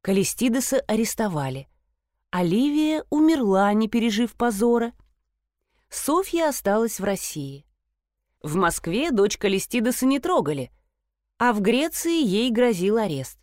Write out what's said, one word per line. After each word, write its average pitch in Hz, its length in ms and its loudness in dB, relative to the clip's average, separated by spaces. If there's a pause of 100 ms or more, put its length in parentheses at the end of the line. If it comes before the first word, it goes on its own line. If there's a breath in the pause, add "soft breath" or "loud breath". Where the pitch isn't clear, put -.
Калистидоса 233 800 0
арестовали. 175 880 -4 (640)
Оливия 285 760 0
умерла, 247 640 4
не 220 140 2
пережив 226 460 0
позора. 233 580 0 (960)
Софья 330 600 0
осталась 220 500 0
в 185 40 -4
России. 147 640 -6 (760)
В 151 140 -8
Москве 190 560 0
дочь 202 260 2
Калистидоса 220 680 -2
не 269 140 2
трогали, 156 520 -2 (640)
а 240 160 2
в 208 80 0
Греции 311 640 0
ей 214 240 0
грозил 220 480 2
арест. 156 460 -4